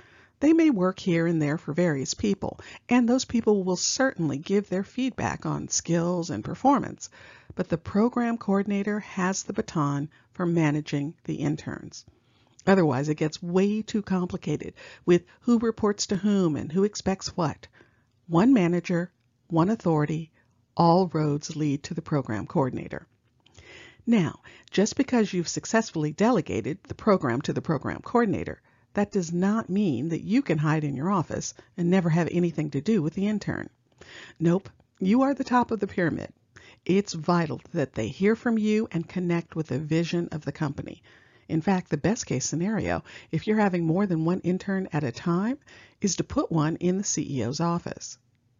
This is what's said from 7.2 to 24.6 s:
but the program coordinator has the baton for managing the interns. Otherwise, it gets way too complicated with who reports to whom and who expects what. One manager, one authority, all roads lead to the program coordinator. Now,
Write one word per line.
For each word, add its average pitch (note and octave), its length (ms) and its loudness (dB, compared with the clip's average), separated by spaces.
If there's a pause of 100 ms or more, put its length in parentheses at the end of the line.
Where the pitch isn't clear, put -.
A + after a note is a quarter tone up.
but - 140 -4
the E3+ 80 0
program A#3 640 0
coordinator G3+ 600 0
has F#3 420 -4
the - 100 -10
baton C#3+ 560 -2 (240)
for F3+ 140 -4
managing D3+ 680 0 (100)
the D#3 100 -6
interns. - 720 -6 (600)
Otherwise, D3+ 440 4
it D3+ 60 0
gets - 260 -4
way G3 400 2
too G#3+ 180 -4
complicated F3+ 720 -4 (320)
with F3 200 4 (160)
who A#3+ 180 2
reports A3 480 -2
to G#3 100 -2
whom F#3 400 2
and D3 160 -6
who F#3+ 120 2
expects - 520 -4
what. D#3+ 300 -4 (640)
One G3 260 6
manager, F3 560 2 (380)
one E3 200 2
authority, D#3+ 640 0 (460)
all E3+ 320 6
roads D3+ 480 -2
lead C#3+ 260 -2
to - 120 -10
the E3 80 -6
program A#2+ 440 -2
coordinator. - 600 -4 (1000)
Now, F#3+ 340 2 (300)